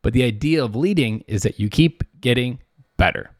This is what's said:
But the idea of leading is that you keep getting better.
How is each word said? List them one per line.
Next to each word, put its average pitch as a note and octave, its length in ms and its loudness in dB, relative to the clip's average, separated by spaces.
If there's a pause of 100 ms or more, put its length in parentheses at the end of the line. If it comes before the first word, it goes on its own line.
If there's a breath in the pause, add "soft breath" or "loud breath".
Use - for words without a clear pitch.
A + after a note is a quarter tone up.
But G#2+ 140 -4
the B2+ 80 2
idea C3 420 0
of G#2 100 -6
leading C3 540 -2
is G2+ 140 -4
that - 180 -4
you G#2+ 80 0
keep D#3 340 2 (180)
getting B2 400 -2 (360)
better. - 440 0